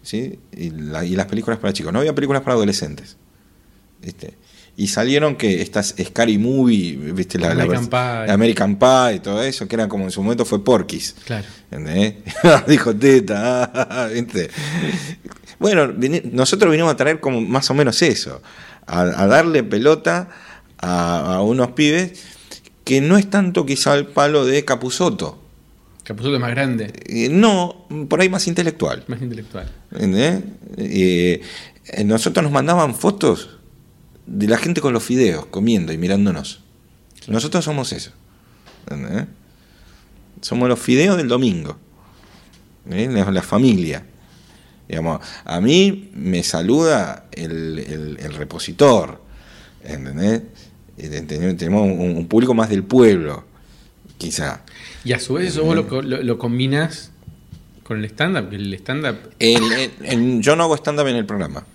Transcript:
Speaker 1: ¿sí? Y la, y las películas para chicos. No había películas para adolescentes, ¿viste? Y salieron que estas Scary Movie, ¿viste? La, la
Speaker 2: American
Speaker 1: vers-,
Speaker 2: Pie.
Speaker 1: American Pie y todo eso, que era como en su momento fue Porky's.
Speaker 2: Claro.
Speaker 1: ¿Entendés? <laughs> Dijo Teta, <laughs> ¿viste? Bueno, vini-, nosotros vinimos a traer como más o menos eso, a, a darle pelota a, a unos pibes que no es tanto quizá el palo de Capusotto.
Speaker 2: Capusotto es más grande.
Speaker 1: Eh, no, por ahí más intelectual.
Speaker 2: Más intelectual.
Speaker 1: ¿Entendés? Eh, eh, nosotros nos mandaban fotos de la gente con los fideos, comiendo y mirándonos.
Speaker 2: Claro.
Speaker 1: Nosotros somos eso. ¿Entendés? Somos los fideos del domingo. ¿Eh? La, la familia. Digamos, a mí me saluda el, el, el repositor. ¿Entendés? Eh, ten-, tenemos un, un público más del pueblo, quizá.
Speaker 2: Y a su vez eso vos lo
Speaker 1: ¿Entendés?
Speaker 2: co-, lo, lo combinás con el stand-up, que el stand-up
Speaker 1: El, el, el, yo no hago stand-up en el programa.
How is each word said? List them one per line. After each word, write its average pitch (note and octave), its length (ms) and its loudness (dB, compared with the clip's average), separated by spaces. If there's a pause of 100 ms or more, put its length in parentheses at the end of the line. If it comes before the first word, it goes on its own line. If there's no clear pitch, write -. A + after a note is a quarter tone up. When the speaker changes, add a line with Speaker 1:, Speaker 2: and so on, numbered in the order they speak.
Speaker 1:
¿sí? B2 360 -8 (160)
Y E2+ 160 -8
la, D#2 340 -8
y F2+ 100 -2
las F#2+ 120 0
películas A2+ 320 -4
para G2 140 -2
chicos. E2 200 -6
No A2+ 60 0
había D3+ 160 0
películas C#3 280 0
para B2+ 100 0
adolescentes, G2 640 -2 (840)
¿viste? - 320 -16 (440)
Y G2+ 100 -2
salieron C3+ 480 0
que F#2+ 260 0
estas G#2 400 -4
Scary A2 360 0
Movie, A2+ 580 2 (180)
¿viste? F#2 240 -4
La, E2+ 160 0
la E2+ 100 2
Speaker 2:
American F2+ 260 -2
Speaker 1:
vers-, B2 360 -2
Speaker 2:
Pie. G#2 80 0
Speaker 1:
American G2+ 460 2
Pie B2+ 360 6
y F2 40 -6
todo G#2 240 -2
eso, C3 240 -6
que A#2 80 -6
era A2 140 0
como G2 160 -4
en F#2 60 -8
su G2 120 -6
momento A#2 220 0
fue G#2 180 -2
Porky's. F#2 520 0 (100)
Speaker 2:
Claro. G#2+ 200 -8 (260)
Speaker 1:
¿Entendés? F2 440 -2 (260)
<laughs> D3+ 260 6
Dijo A#2+ 280 2
Teta, B2 1120 2
<laughs> A2 40 -8
¿viste? A2 360 -4 (1120)
Bueno, F3 340 2
vini-, C3+ 280 -2 (100)
nosotros D#3 400 2
vinimos D#3+ 220 4
a - 40 0
traer D#3 220 0
como B2+ 220 -2
más B2 280 0
o C3 40 0
menos C3+ 280 2
eso, G2+ 400 0 (460)
a, F2 140 0
a F2+ 260 2
darle D3+ 360 4
pelota D#3 680 0 (480)
a, F2 580 -2
a F#2+ 60 0
unos B2 300 0
pibes D#3+ 520 0 (640)
que C3+ 160 2
no E3 160 4
es G3 120 2
tanto F3+ 360 0
quizá C#3 300 0
el C#3+ 120 0
palo C#3+ 380 2
de C#3 200 2
Capusotto. B2 720 -2 (680)
Speaker 2:
Capusotto A#2+ 320 -4
es B2 60 0
más A#2+ 100 -2
grande. A#2+ 400 -2 (140)
Speaker 1:
Eh, A#2 240 -2
no, F#3 560 2 (240)
por D#3+ 120 2
ahí F#3+ 80 4
más F#3 180 -2
intelectual. E3 600 -2
Speaker 2:
Más B2 140 -8
intelectual. A2 480 -10 (220)
Speaker 1:
¿Entendés? B2 500 0 (360)
Eh, F2+ 640 2 (440)
eh, - 200 -6
nosotros A2+ 380 2
nos D3 80 0
mandaban C#3+ 440 2
fotos - 540 0 (760)
de G#2 220 -2
la A2+ 100 4
gente E3 240 -2
con C#3 120 0
los A2+ 100 0
fideos, A#2 420 2
comiendo F#2+ 480 0
y D#2+ 60 -6
mirándonos. F#2 640 0 (580)
Speaker 2:
Claro. - 140 -8
Speaker 1:
Nosotros D3+ 300 -2
somos C#3+ 300 -4
eso. - 180 -14 (800)
¿Entendés? D2+ 360 -8 (1160)
Somos B2 260 -2
los A#2+ 120 2
fideos E3 380 4
del D3+ 100 -2
domingo. A2 500 0 (1120)
¿Eh? G#2 220 -2
La, G2+ 200 0
la F#2 120 0
familia. G#2 600 2 (880)
Digamos, E2 300 -4 (260)
a F2 160 -4
mí F#3+ 540 4
me F2 280 -2
saluda A2+ 880 0
el, D#2+ 480 -8
el, D2+ 400 -10
el D2+ 140 -12
repositor. E2+ 880 2 (600)
¿Entendés? D#2 580 -4 (560)
Eh, D2+ 300 -10
ten-, E2+ 300 -2
tenemos F2+ 260 0
un, F2+ 340 0
un E2+ 100 -6
público A#2+ 260 4
más A2+ 160 2
del G2 140 0
pueblo, G2 600 4 (720)
quizá. - 460 -8 (400)
Speaker 2:
Y A#2+ 100 -2
a A#2+ 60 -2
su - 160 -6
vez F3+ 140 -2
eso D#3 140 -2
vos D#3+ 120 2
lo E3 60 2
Speaker 1:
¿Entendés? C3 220 -4
Speaker 2:
co-, C#3 40 -6 (100)
lo, C3+ 60 -6
lo A#2+ 140 -2
combinás C3 760 -2 (720)
con G#2+ 160 -8
el G#2+ 60 -6
stand-up, C#3+ 440 -2
que G2+ 80 -12
el G2 180 -6
stand-up C3 420 -6 (220)
Speaker 1:
El, A#2 240 6 (100)
el, B2+ 180 -4 (120)
el, B2 380 0
yo C#3+ 140 6
no E3+ 80 2
hago D#3+ 140 2
stand-up D3 300 -2
en B2 80 0
el A2 100 -2
programa. F2 500 -8